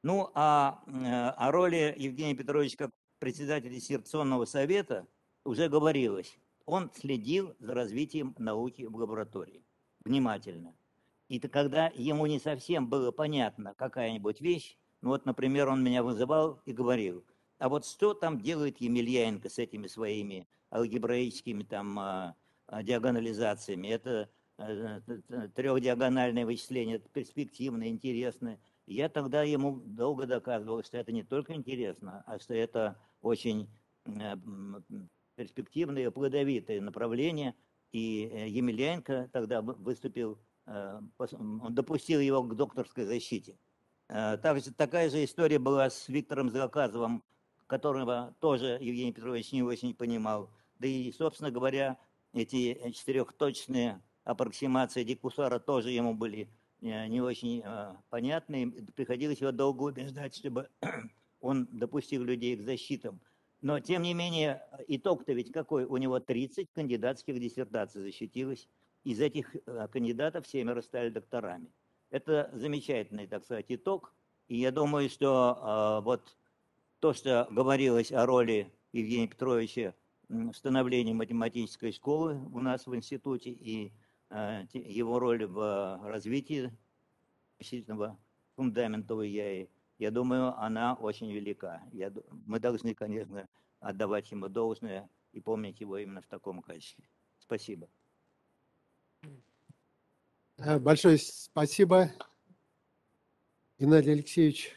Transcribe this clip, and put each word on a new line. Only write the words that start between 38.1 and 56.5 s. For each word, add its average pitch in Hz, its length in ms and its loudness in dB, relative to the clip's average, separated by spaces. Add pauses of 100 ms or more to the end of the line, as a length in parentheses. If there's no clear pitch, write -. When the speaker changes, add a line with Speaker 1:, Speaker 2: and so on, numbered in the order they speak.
Speaker 1:
э, 110 180 -6
Емельяненко 127 840 -2
тогда 113 280 0
вы-, 117 140 -6
выступил, 113 640 -6 (280)
э, 101 360 -10 (160)
пос-, - 220 -6
м, 110 260 -6
он 113 100 -4
допустил 147 460 0
его 135 220 4
к 113 120 -4
докторской 123 500 -4
защите. 110 520 -4 (520)
Э, 107 280 0
также 143 360 0
такая 156 360 2
же 147 140 2
история 151 360 4
была 135 300 4
с - 200 -8
Виктором 135 400 0
Злоказовым, 117 760 0 (440)
которого 123 720 0
тоже 131 420 2
Евгений 123 320 -2
Петрович 117 380 -6
не 131 120 2
очень 123 300 -2
понимал. 110 560 -2 (300)
Да 127 80 -2
и, 131 240 -2
собственно 151 400 -2
говоря, 131 460 0 (360)
эти, 120 400 0
э, 120 180 -6
четырехточные 123 1120 -2 (220)
аппроксимации 127 800 0
Дикусара 123 560 -2
тоже 127 320 0
ему 120 220 0
были, 107 360 -6 (320)